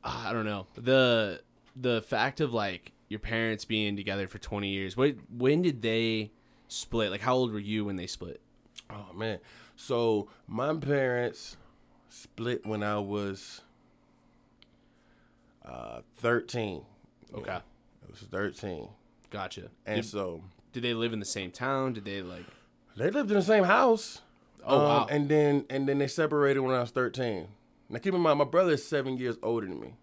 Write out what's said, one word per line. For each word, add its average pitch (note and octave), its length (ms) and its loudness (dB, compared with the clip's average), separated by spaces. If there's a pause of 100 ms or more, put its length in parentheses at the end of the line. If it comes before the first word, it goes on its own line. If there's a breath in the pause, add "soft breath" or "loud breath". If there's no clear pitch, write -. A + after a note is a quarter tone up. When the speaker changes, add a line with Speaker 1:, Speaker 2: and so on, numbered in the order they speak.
Speaker 1:
uh, A#2 240 -8
I G2+ 40 -2
don't A2+ 140 -2
know. G2+ 200 -4 (100)
The, A#2 640 4 (340)
the B2 280 0
fact B2+ 380 0
of, C3 140 0
like, G2+ 380 -4 (160)
your G#2 120 -8
parents A2+ 440 -2
being G#2+ 320 -2
together G2 300 -4
for G2+ 120 -14
twenty G2+ 320 -4
years, G2 260 -4
what, C3 200 2 (140)
when C3 320 4
did C#3+ 200 0
they A2 480 0 (380 soft breath)
split? A2 420 -2
Like, G2+ 100 -4
how B2+ 140 2
old B2+ 180 2
were G#2+ 60 -4
you G#2 260 -2
when G2+ 120 -4
they F2+ 100 -6
split? - 340 -12 (500)
Speaker 2:
Oh, G2+ 240 -14
man. G#2 240 -4 (380 loud breath)
So, A2+ 520 0 (180 loud breath)
my C3 280 -2
parents C3+ 840 -2 (520 soft breath)
split - 560 -6
when G#2+ 180 -2
I G#2 180 0
was, G2 600 -6 (2000 soft breath)
uh, A#1 360 -12 (160)
thirteen. A#2 680 -2 (520)
Speaker 1:
Okay. G#2 120 -10
Speaker 2:
Yeah, F#2 120 -6
I - 520 -20
was - 100 -20 (100)
thirteen. F#2 580 -6 (420)
Speaker 1:
Gotcha. F#2+ 400 -12 (160)
Speaker 2:
And G#2+ 160 -2
Speaker 1:
Did, A2 60 -8
Speaker 2:
so F#2 360 -6 (280)
Speaker 1:
did A#2+ 120 -8
they A#2+ 100 0
live A2+ 180 -2
in G#2+ 80 -4
the G2 60 -8
same F#2+ 240 -6
town? C3+ 440 -2
Did G#2 100 -10
they, G2+ 180 -6
like F2 220 -12 (520)
Speaker 2:
They C3 140 0
lived A#3 200 0
in G#3 60 4
the G3 60 4
same G3+ 220 6
house. A3+ 580 4 (420)
Speaker 1:
Oh, C#3 140 6
Speaker 2:
Um, C#3+ 60 8
Speaker 1:
wow. C#3+ 260 4
Speaker 2:
and D3 180 2
then, D3 400 4
and C3+ 200 -2
then C#3 100 2
they C#3+ 80 2
separated C#3+ 540 2
when C3 140 2
I B2+ 60 2
was A#2+ 100 -2
thirteen. A#2 580 -2 (400)
Now, A#2 100 -8
keep F#3+ 160 0
in F3+ 60 2
mind, D#3 180 6
my C#3+ 60 6
brother E3+ 280 4
is - 140 0
seven C3 320 -2
years B2 240 -2
older A2+ 240 0
than E2+ 140 -8
me. A#1 220 -12